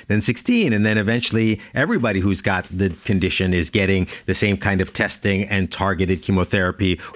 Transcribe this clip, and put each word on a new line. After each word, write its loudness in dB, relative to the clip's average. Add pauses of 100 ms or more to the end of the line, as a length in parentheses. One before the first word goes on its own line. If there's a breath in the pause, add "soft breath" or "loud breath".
then 2
sixteen, 0
and 2
then 2
eventually 0 (140 loud breath)
everybody 0
who's 0
got 0
the 0 (160)
condition 0
is 0
getting 2 (180 loud breath)
the 0
same 0
kind 0
of -6
testing -2
and -2
targeted 0
chemotherapy 0 (160 loud breath)